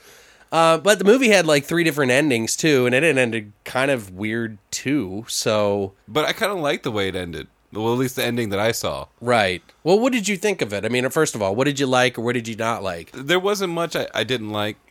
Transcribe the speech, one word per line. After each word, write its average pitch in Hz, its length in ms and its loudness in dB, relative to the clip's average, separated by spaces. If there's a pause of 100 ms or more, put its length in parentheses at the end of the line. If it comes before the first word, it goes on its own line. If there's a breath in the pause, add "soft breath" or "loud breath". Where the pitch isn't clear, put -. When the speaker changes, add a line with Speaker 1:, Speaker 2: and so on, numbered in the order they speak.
(520 loud breath)
Speaker 1:
Uh, 165 260 4
but 190 220 4
the 196 40 -2
movie 240 260 6
had, 185 160 6
like, 143 180 4
three 170 200 0
different 143 280 2
endings, 123 440 2
too, 139 300 4
and 123 80 2
it 131 100 4
ended 117 480 0 (120)
kind 135 260 -2
of 107 220 -4
weird, 107 460 -6 (120)
too, 113 580 -4
so 101 640 0 (160)
Speaker 2:
But 143 160 -2
I - 80 -2
kinda 202 220 -2
liked 151 300 -4
the 135 80 -4
way 101 160 -2
it 90 80 -6
ended. 85 320 -8 (240)
Well, 110 200 -2
at 123 80 0
least 131 160 -2
the 123 80 -2
ending 120 240 -2
that 98 100 -4
I 110 140 0
saw. 71 340 -6 (140)
Speaker 1:
Right. 107 420 0 (220)
Well, 175 160 4
what 254 120 2
did 226 140 -2
you 208 100 0
think 202 240 -2
of 107 120 -2
it? 101 120 -2
I 110 40 -2
mean, 123 220 0
first 156 260 0
of 110 60 -6
all, 98 120 0
what 131 120 0
did 143 120 -2
you 139 80 0
like 127 320 2
or 117 40 -6
what 120 100 0
did 120 160 -4
you 113 80 -8
not 110 260 -4
like? 87 300 -8
Speaker 2:
There 147 260 -2
wasn't 190 360 -2
much 170 200 -4
I, 147 180 -2
I 110 120 -2
didn't 110 260 -4
like. 107 260 -4 (140)